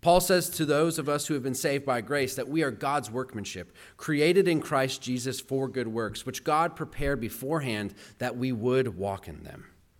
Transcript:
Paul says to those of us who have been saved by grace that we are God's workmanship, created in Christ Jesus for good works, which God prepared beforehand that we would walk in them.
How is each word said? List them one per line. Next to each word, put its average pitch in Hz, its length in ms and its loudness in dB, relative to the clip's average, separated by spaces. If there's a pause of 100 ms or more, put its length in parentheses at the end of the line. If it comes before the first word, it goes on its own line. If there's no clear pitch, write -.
Paul 175 180 8
says 180 320 2
to 156 140 0
those 156 320 2
of 143 100 -4
us 147 200 0
who 156 80 0
have 127 80 -2
been 131 100 -2
saved 139 320 0
by 123 160 0
grace 139 320 0
that 123 160 -6
we 156 140 2
are 135 80 0
God's 135 400 -2
workmanship, 110 640 -8 (220)
created 165 500 4
in 160 140 4
Christ 131 420 0
Jesus 127 360 -2
for 135 280 -2
good 127 220 -2
works, 110 360 -4
which - 180 -8
God 160 320 2
prepared 143 440 -2
beforehand 117 720 -2 (240)
that 123 180 -2
we 127 160 0
would 123 460 2
walk 98 300 -4
in 76 160 -12
them. - 240 -16 (320)